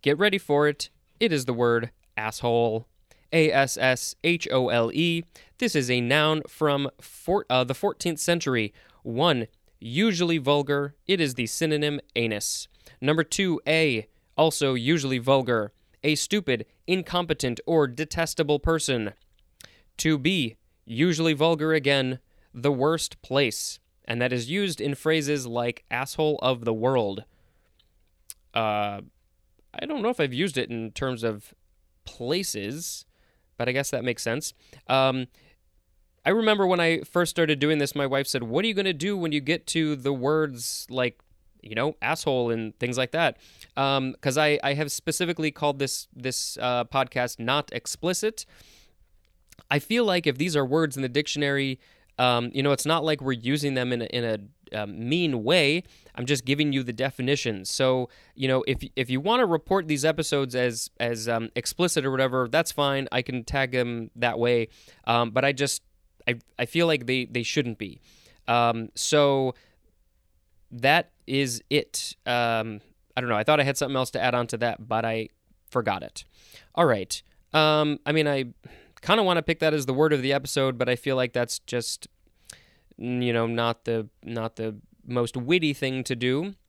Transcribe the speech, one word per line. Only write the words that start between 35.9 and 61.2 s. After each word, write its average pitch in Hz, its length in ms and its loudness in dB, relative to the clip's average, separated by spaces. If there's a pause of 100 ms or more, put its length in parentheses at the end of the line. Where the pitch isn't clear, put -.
I 165 40 4
remember 214 360 4
when 180 140 2
I 165 220 2
first 175 280 0
started 151 300 2
doing 151 180 2
this, 143 160 -2
my 143 120 0
wife 135 200 0
said, 127 160 -2
"What 127 220 -2
are 226 40 0
you 214 60 -2
gonna 190 180 0
do 185 240 -4
when 170 140 -2
you 147 100 0
get 156 280 -4
to 156 260 0
the 135 180 -2
words 139 800 -2
like, 127 300 -4 (420)
you 107 140 -10
know, 139 260 -2
asshole 127 480 0
and 113 300 -4
things 123 180 -2
like 127 140 -2
that?" 156 260 0 (380)
Um, 135 440 0
'cause 135 160 0
I, 151 280 4
I 139 100 0
have 143 160 -2
specifically 165 600 -2
called 143 260 0
this, - 340 -4
this, 123 480 -6
uh, 123 240 0
podcast 123 540 -2
not 127 340 0
explicit. - 760 -4 (1200)
I 143 80 2
feel 233 260 2
like 180 220 2
if 131 120 0
these 160 180 0
are 139 80 2
words 143 320 2
in 135 60 -4
the 127 60 -2
dictionary, 139 680 -2 (400)
um, 120 340 2
you 135 100 0
know, 143 100 4
it's 135 140 0
not 156 180 2
like 151 160 0
we're 135 120 -2
using 135 420 0
them 127 180 0
in 120 100 -2
a, - 20 -4
in 120 200 -4
a, 110 140 -2 (360)
uh, 107 120 -4
mean 120 560 -2
way. 151 400 2 (320)
I'm 123 120 -6
just 127 180 0
giving 143 280 2
you 135 100 0
the 120 100 -6
definition. 127 720 -2
So, 131 460 0 (240)
you 131 140 -4
know, 131 200 2
if, 131 160 -2 (100)
if 127 160 -2
you 131 100 0
wanna 226 260 2
report 170 420 0
these 147 160 -2
episodes 147 500 0
as, 123 360 -2 (100)
as, 117 280 -2